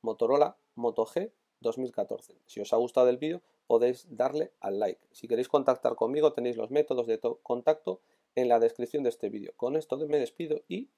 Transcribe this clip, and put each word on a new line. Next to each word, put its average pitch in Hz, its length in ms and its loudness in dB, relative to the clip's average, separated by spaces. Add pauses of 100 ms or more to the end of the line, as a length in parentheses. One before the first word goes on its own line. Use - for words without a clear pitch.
Motorola 120 540 0 (200)
Moto 117 300 -2
G 202 260 -6 (260)
dos 113 180 -4
mil 127 160 -8
catorce. - 540 -8
Si - 140 -14
os - 120 -4
ha 107 40 2
gustado 123 340 4
el 127 80 -2
vídeo, 160 240 -6 (240)
podéis 120 400 4 (100)
darle 135 440 -2
al 98 180 -4
like. 104 340 -4
Si - 160 -18
queréis 117 200 0
contactar 131 460 2
conmigo, 147 380 2
tenéis 120 240 -4
los 110 140 -6
métodos 135 360 0
de 113 120 -2
to-, - 240 -4
contacto 123 580 -2 (340)
en 123 140 0
la 117 100 6
descripción 117 440 0
de 123 80 0
este 110 180 -8
vídeo. 104 280 -10
Con 131 200 -4
esto 151 220 -4
me 151 200 0
despido 151 500 -4
y 220 300 -6